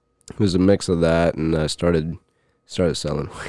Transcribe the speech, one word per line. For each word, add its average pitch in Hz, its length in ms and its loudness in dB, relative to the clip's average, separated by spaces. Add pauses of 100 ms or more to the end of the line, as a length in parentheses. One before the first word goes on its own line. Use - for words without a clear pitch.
(300)
it - 80 -20
was 98 160 2
a 92 40 2
mix 95 300 4
of 87 120 2
that, 82 360 2
and 80 200 -2
I 78 120 0
started, 82 480 -2 (500)
started 87 300 -2
selling - 340 -6 (180)